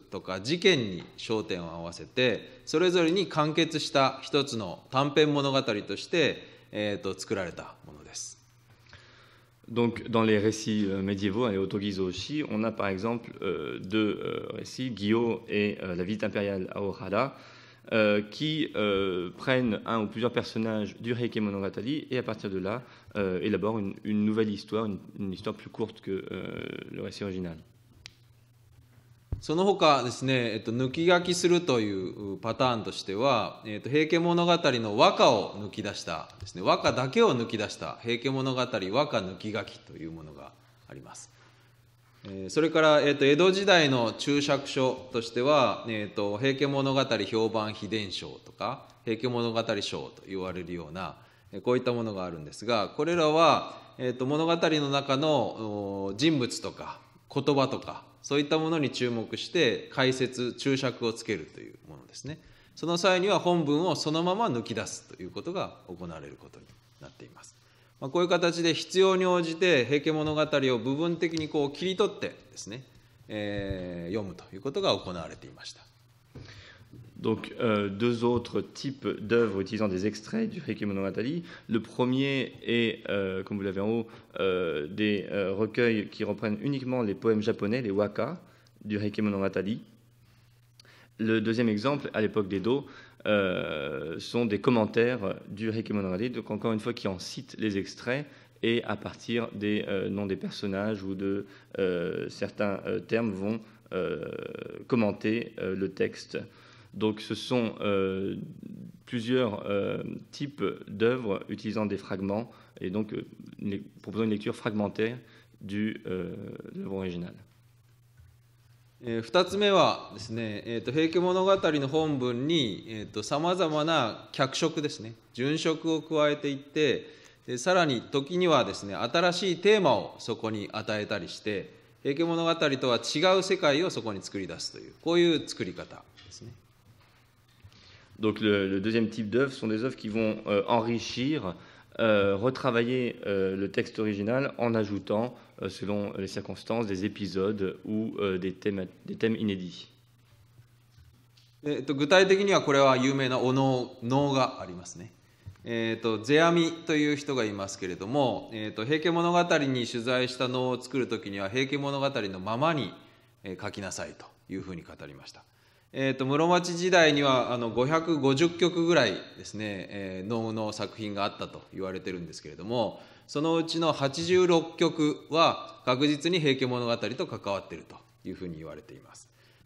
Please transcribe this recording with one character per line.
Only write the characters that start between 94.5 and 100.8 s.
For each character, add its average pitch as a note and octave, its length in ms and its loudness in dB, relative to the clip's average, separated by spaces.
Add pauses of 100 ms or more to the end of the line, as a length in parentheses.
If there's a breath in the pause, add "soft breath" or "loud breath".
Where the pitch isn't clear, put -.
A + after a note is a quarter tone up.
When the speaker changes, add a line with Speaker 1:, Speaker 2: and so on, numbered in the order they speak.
Speaker 2:
commentaires A2+ 800 2 (120)
du A2 220 -6
Heike A2 200 -4
Monogatari, G2+ 400 -2
donc A#2 200 -8
encore A2+ 220 -2
une G#2+ 80 -2
fois A#2+ 140 -4
qui - 120 -6
en F#2+ 120 -4
citent - 400 -12
les G#2 180 0
extraits B2 480 -4 (380 loud breath)
et A#2 220 2
à G#2 120 -4
partir A2+ 560 -4
des, G#2 360 0
euh, G2 200 -2
noms G2 180 -2
des F#2+ 100 -2
personnages G2+ 640 -4